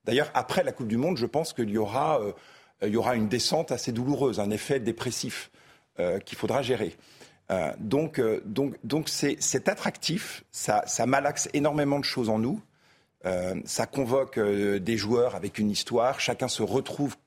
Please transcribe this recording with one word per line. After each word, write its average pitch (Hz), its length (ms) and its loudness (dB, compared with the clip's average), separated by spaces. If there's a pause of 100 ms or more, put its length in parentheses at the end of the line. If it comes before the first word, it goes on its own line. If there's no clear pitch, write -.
D'ailleurs, 127 280 2
après 127 300 2
la 131 80 0
Coupe 120 160 -4
du 110 100 2
Monde, 156 180 2
je 117 120 0
pense 160 260 -2
qu'il 113 160 -2
y 104 80 0
aura, 127 420 2
euh, 104 120 -2 (500)
il 107 80 0
y 107 80 2
aura 117 180 4
une 107 120 2
descente 123 440 0
assez 127 200 -2
douloureuse, 123 480 0
un 101 100 0
effet 117 300 -2
dépressif, 117 720 -4 (480)
euh, 90 180 2
qu'il - 200 -10
faudra 113 260 2
gérer. 110 340 0 (540)
Euh, 85 280 0
donc, 131 380 -2
euh, 113 260 2
donc, 131 400 -2
donc 151 240 -2
c'est, - 320 -2
c'est - 300 0
attractif, - 800 -4
ça, - 380 2
ça - 180 0
malaxe 143 480 0
énormément 147 460 2
de 135 60 -2
choses 117 240 0
en 110 100 2
nous. 143 200 0 (640)
Euh, 92 300 0 (100)
ça - 200 -2
convoque, 131 520 0
euh, 101 420 2
des 113 180 0
joueurs 107 380 2
avec 95 220 -8
une 107 140 2
histoire. 120 480 2
Chacun 123 280 0
se - 160 -2
retrouve, 127 520 -2 (120)